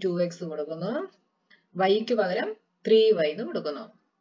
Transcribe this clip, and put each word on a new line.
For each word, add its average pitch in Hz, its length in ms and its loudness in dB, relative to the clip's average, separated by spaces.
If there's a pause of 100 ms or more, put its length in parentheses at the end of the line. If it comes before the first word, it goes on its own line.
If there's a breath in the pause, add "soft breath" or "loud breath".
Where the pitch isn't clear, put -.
ടു 180 80 0 (140)
എക്സ് 170 240 -8
കൊടുക്കുന്നു. 160 420 -6 (840 soft breath)
y-ക്ക് 208 480 2
പകരം 220 280 -2 (340)
ത്രീ 220 160 6 (180)
വൈ 156 140 2
എന്ന് 202 160 -6
കൊടുക്കുന്നു. 147 360 -6 (360)